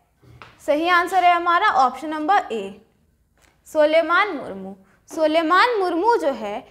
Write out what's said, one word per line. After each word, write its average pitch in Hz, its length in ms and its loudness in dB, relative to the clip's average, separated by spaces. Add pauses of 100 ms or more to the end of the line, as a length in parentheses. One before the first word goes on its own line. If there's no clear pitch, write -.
(640)
सही 311 240 0
आंसर 359 340 2
है 349 120 4
हमारा 349 320 0 (100)
ऑप्शन 262 320 0
नंबर 311 420 -2
ए, 196 300 -10 (840)
सोलेमान 320 680 0
मुर्मू। 190 400 -12 (340)
सोलेमान 339 720 2
मुर्मू 370 380 0
जो 320 160 -2
है 214 240 -8 (140)